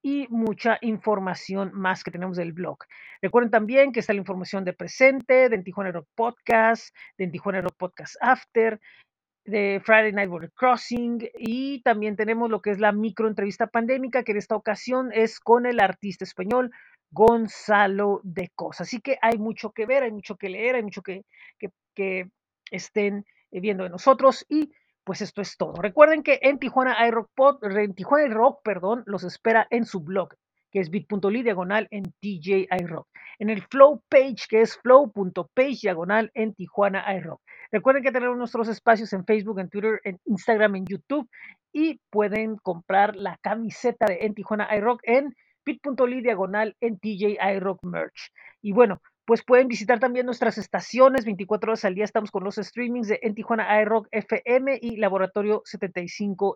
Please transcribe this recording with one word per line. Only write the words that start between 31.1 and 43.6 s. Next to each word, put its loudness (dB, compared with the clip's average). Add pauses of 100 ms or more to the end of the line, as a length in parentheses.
l 0
y -2
diagonal -2
en -8 (140)
T -8
J 0
I -4
Rock. -12 (300)
En -4
el -4
Flow 6
page, 2
que 4
es 0
flow 6
punto -6
page 0
diagonal -2
en -6
Tijuana -2 (100)
I -6
Rock. -14 (320)
Recuerden 2
que 0
tenemos -2
nuestros -4
espacios 0
en -6
Facebook, -2
en -8
Twitter, -4
en -10
Instagram, 0
en -8
YouTube, -6 (420)
y -2 (100)
pueden -2
comprar 0
la -8
camiseta -2